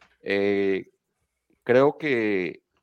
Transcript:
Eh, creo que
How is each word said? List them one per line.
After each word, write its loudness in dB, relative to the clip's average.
Eh, -2
creo 2
que -2